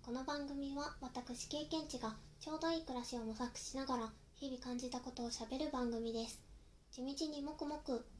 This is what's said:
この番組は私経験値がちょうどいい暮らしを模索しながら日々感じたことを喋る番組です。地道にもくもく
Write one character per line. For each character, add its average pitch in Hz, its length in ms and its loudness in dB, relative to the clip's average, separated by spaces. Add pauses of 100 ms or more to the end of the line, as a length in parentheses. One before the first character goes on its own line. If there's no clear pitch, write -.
こ 240 80 0
の 262 100 2
番 285 240 2
組 277 260 0
は 294 280 0
私 247 480 -2
経 302 160 2
験 311 240 2
値 247 100 0
が 220 160 0 (240)
ち - 100 -6
ょ 311 60 2
う 320 60 -2
ど 330 100 6
い 330 60 6
い 320 60 2
暮 254 140 0
ら 240 60 2
し - 140 -2
を - 80 2
模 220 100 0
索 240 240 -2
し - 160 -6
な 269 100 2
が 262 120 4
ら 220 120 2 (260)
日 277 140 -4
々 254 140 -4
感 247 140 0
じ 247 120 0
た 247 120 0
こ 254 100 -4
と 247 120 -2
を 233 80 0
喋 240 280 0
る 302 100 2
番 247 220 4
組 226 220 2
で 226 160 2
す。 - 100 -6 (500)
地 254 120 -6
道 285 260 2
に 294 140 0
も 302 140 -2
く 294 100 0
も 294 140 0
く 240 260 2 (140)